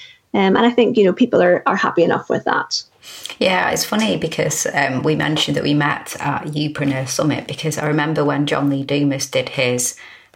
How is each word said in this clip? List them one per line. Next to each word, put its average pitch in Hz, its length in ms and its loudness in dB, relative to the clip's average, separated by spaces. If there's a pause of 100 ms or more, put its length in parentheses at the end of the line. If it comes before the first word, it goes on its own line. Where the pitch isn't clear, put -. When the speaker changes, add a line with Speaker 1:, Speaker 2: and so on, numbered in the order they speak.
(340)
Speaker 1:
Um, 190 220 4
and - 40 4
I 233 100 6
think, 240 260 4
you 214 80 6
know, 185 80 6
people - 300 2
are, 180 240 4
are 180 100 2
happy - 280 2
enough - 260 0
with - 140 -2
that. - 400 -2 (560)
Speaker 2:
Yeah, 185 320 2
it's - 120 -2
funny 208 340 0
because, 160 580 -4
um, 131 260 0
we 151 140 2
mentioned 147 420 -2
that 151 60 -2
we 143 100 2
met 147 460 -2
at 143 260 -4
Youpreneur 147 640 -4
Summit, 151 400 -2
because 151 320 -6
I 147 80 -2
remember 151 360 0
when 143 220 0
John 143 240 0
Lee 139 140 -2
Dumas 139 420 0
did 127 240 -2
his, 127 460 -2 (400)